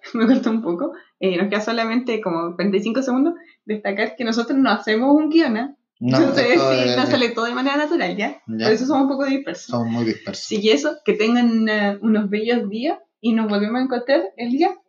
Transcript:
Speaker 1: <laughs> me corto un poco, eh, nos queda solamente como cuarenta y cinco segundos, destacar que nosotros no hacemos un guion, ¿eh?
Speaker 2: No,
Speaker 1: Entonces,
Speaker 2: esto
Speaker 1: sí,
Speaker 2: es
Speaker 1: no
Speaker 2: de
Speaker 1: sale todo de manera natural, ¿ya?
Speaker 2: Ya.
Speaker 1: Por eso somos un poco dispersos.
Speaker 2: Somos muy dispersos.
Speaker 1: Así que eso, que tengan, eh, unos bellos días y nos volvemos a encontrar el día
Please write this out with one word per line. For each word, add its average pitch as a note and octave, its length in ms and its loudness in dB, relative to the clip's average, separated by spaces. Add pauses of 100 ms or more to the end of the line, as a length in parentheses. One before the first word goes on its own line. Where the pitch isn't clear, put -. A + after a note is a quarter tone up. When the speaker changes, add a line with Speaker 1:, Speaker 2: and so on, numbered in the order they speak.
Speaker 1:
<laughs> - 80 -10
me A3+ 120 2
corto A#3+ 220 4
un A3 140 0
poco, G#3+ 300 -4 (280)
eh, F#3 160 0
nos G3 140 0
queda G#3 100 -2
solamente A3+ 600 -2
como E3+ 340 -4
cuarenta F#3+ 220 0
y G#3 40 -2
cinco A3+ 200 -2
segundos, C4+ 320 0 (320)
destacar G#3 500 -4
que E3+ 80 -8
nosotros A#3 340 -2
no B3 120 4
hacemos A3 440 2
un D4+ 140 2
guion, D4+ 300 2
¿eh? C4+ 160 -8 (260)
Speaker 2:
No, - 160 0
Speaker 1:
Entonces, - 360 2
Speaker 2:
esto C4+ 200 4
Speaker 1:
sí, B3+ 80 2
Speaker 2:
es B3+ 160 2
Speaker 1:
no B3+ 80 2
Speaker 2:
de - 60 0
Speaker 1:
sale B3 180 2
todo A3+ 160 -4
de A#3+ 100 -4
manera C4+ 220 -2
natural, D4 400 0
¿ya? B3 300 -6
Speaker 2:
Ya. A3 220 -4
Speaker 1:
Por A3 60 4
eso B3 120 -2
somos C#4 160 2
un C4+ 80 2
poco C#4 160 -2
dispersos. C4+ 400 -6
Speaker 2:
Somos A#2 220 -4
muy A#2 180 -2
dispersos. - 400 -6
Speaker 1:
Así G#3 160 -4
que G#3+ 100 4
eso, D4 320 0
que G#3 80 2
tengan, A3+ 560 2
eh, G3+ 320 0
unos G#3+ 300 2
bellos G#3+ 400 -2
días C4 280 -4 (220)
y A3+ 140 2
nos A3 160 0
volvemos G#3+ 320 0
a - 20 0
encontrar C4 380 0 (160)
el A#3+ 140 -4
día E4 180 2 (180)